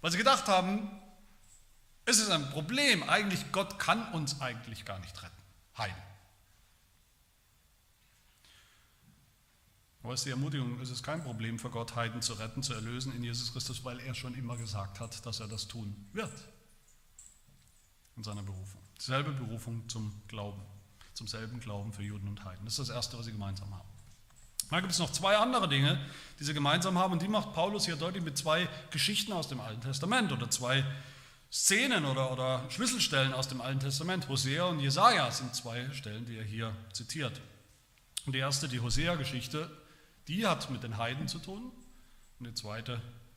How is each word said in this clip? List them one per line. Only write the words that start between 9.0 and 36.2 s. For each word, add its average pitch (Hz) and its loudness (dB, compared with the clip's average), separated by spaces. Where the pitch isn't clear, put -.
Aber 120 -6
ist 131 -2
die 135 -4
Ermutigung, 131 -2
es 127 -8
ist 127 -8
kein 160 -4
Problem 113 -6
für 120 -8
Gott, 117 -6
Heiden 117 -2
zu 113 -2
retten, 113 -6
zu 127 -4
erlösen 120 -4
in 123 -4
Jesus 120 -4
Christus, 123 -6
weil 123 -8
er 127 -8
schon 127 -8
immer 120 -6
gesagt 101 -6
hat, - -10
dass 113 -6
er 110 -8
das 104 -8
tun 104 -8
wird. 190 -6
In 113 -12
seiner 104 -6
Berufung. 98 -10
Dieselbe 143 0
Berufung 113 -6
zum 107 -6
Glauben. 101 -8
Zum 113 -10
selben 113 -8
Glauben 104 -6
für 101 -6
Juden 104 -6
und 101 -8
Heiden. 95 -10
Das 113 -2
ist 131 -4
das 113 -6
Erste, 120 -4
was 117 -8
sie 113 -8
gemeinsam 98 -6
haben. 90 -12
Da 165 4
gibt 185 0
es 170 2
noch 165 2
zwei 196 6
andere 226 6
Dinge, 139 6
die 151 -8
sie 147 0
gemeinsam 170 4
haben. 190 6
Und 165 2
die 190 0
macht 214 2
Paulus 196 2
hier 170 0
deutlich 175 -2
mit 147 -2
zwei 165 4
Geschichten 208 2
aus 156 -2
dem 127 -4
Alten 110 -6
Testament 170 2
oder 120 -2
zwei 131 4
Szenen 214 4
oder, 131 2
oder 131 0
Schlüsselstellen 147 2
aus 131 0
dem 127 -4
Alten 135 0
Testament. 151 0
Hosea 139 2
und 170 2
Jesaja 143 6
sind 123 -4
zwei 123 -4
Stellen, 113 -6